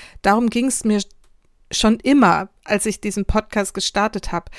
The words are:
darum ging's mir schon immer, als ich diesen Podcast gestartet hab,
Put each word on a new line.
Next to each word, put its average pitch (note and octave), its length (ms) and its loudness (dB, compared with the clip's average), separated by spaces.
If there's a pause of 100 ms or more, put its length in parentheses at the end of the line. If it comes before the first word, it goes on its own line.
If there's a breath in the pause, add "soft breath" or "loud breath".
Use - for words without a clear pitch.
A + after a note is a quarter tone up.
(220 loud breath)
darum A3 280 2
ging's A#3+ 340 -2
mir G#3+ 160 0 (720)
schon A3+ 300 2
immer, G#3+ 480 4 (160)
als G#3 200 -2
ich G#3+ 140 -4
diesen G#3 260 -6
Podcast - 480 -2
gestartet G3+ 600 -4
hab, E3+ 260 -8